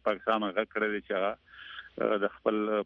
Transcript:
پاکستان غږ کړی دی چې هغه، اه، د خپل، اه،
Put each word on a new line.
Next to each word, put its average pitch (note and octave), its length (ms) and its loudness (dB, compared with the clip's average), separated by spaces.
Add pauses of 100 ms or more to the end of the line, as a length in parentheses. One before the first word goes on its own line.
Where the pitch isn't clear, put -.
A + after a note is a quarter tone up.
پاکستان A2 380 0
غږ G#2 320 -2
کړی G#2+ 160 4
دی G#2 100 -2
چې - 120 -8
هغه، G2 260 0 (640)
اه، A2 160 4
د G2+ 100 2
خپل، G#2+ 420 -2
اه، G#2 160 0